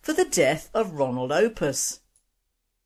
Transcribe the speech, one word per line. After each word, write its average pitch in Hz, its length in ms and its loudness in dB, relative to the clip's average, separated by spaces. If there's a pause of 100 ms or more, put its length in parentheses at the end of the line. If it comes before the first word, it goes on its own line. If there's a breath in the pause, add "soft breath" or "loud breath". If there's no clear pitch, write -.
for 311 120 -4
the 359 120 2
death 151 480 0
of 214 200 -2
Ronald 127 380 -2
Opus. 180 680 0 (880)